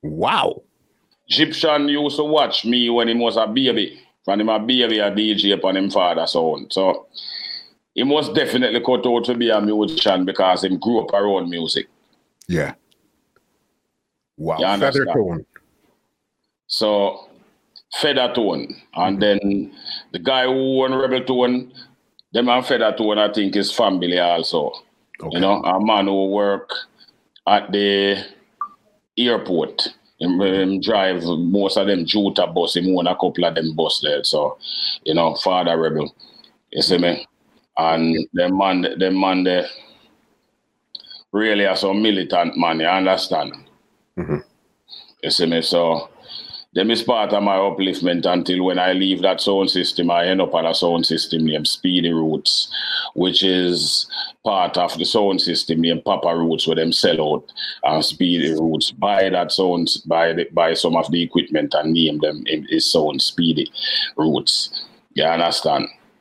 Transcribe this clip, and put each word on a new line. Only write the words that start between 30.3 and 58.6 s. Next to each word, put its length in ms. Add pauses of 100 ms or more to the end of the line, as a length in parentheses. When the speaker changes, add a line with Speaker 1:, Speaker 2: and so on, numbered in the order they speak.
Speaker 2:
him 400
drive 440
most 520
of 100
them 180
Juta 420
bus. 300
Him 200
own 100
a 80
couple 300
of 100
them 200
bus 280
there. 220
So, 340 (460)
you 100
know, 220
father 420
rebel. 360 (580)
You 100
see 160
me? 280 (500)
And 560
them 260
man, 400
them 220
man, 240
they 200 (1700)
really 340
are 100
some 260
militant 540
man. 240
You 60
understand? 680 (640)
Speaker 1:
Mm-hmm. 200 (840)
Speaker 2:
You 80
see 160
me? 160
So, 460 (680)
them 160
is 120
part 300
of 100
my 140
upliftment 680
until 380
when 140
I 140
leave 300
that 180
sound 300
system, 400
I 160
end 160
up 120
on 120
a 80
sound 320
system 400
named 200
Speedy 460
Roots, 580 (440)
which 280
is 640 (380)
part 320
of 220
the 60
sound 360
system 400
named 240
Papa 320
Roots, 300
where 100
them 160
sell 420
out 180 (320)
and 200
Speedy 480
Roots 380